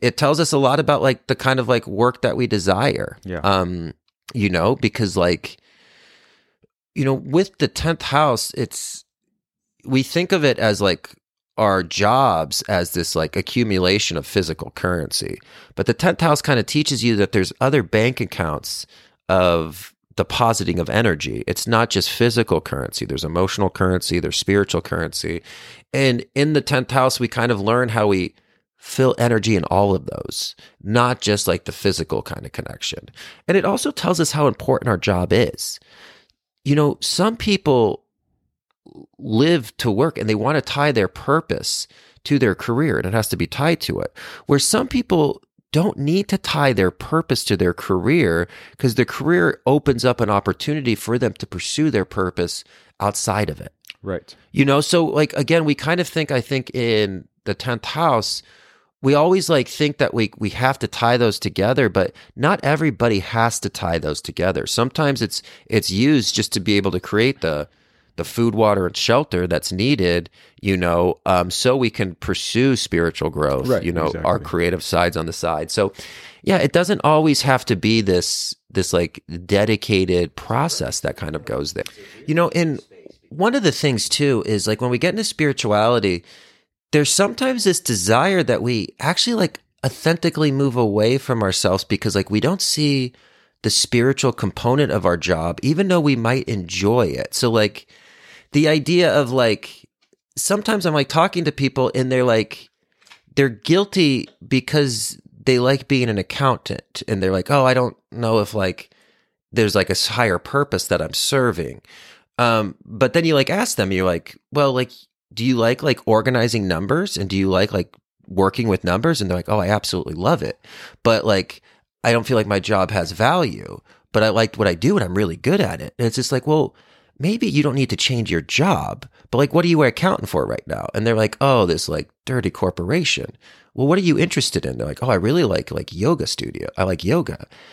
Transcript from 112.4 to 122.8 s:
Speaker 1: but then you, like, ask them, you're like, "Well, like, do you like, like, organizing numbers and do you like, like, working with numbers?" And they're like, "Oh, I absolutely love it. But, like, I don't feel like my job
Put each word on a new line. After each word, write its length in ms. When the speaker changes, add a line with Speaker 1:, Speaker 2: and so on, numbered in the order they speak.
Speaker 1:
but 300
then 100
you, 100
like, 140
ask 280
them, 140
you're 140
like, 320
"Well, 240
like, 180
do 140
you 100
like, 260
like, 220
organizing 640
numbers 480
and 140
do 80
you 100
like, 240
like, 240
working 420
with 160
numbers?" 380
And 80
they're 80
like, 100
"Oh, 120
I 100
absolutely 440
love 280
it. 180
But, 220
like, 380
I 80
don't 140
feel 100
like 100
my 140
job 300